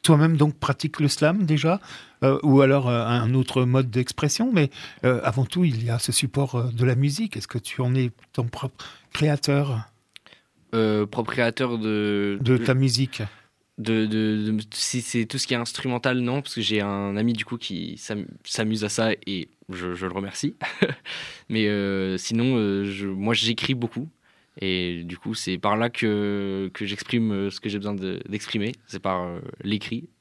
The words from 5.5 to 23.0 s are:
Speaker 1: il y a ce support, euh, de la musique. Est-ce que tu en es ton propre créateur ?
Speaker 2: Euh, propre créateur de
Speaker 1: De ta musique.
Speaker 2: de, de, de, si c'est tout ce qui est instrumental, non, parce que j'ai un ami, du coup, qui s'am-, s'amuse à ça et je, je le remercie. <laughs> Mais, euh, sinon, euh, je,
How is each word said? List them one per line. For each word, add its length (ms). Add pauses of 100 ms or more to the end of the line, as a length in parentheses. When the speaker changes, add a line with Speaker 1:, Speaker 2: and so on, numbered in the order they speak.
Speaker 1:
il 200
y 60
a 80
ce 140
support, 420
euh, 160
de 140
la 100
musique. 420
Est-ce 120
que 100
tu 220
en 140
es 160 (220)
ton 120
propre 400 (280)
créateur ? 680 (920)
Speaker 2:
Euh, 320
propre 260
créateur 460
de 600
Speaker 1:
De 160
ta 180
musique. 480 (560)
Speaker 2:
de, 280
de, 460
de, 180
si 300
c'est 260
tout 120
ce 80
qui 80
est 20
instrumental, 640
non, 200
parce 140
que 60
j'ai 200
un 360
ami, 160
du 120
coup, 120
qui 420
s'am-, 280 (180)
s'amuse 400
à 40
ça 220 (160)
et 220 (220)
je, 240
je 120
le 60
remercie. 420 (280)
<laughs> 680
Mais, 180
euh, 500
sinon, 400
euh, 280
je, 240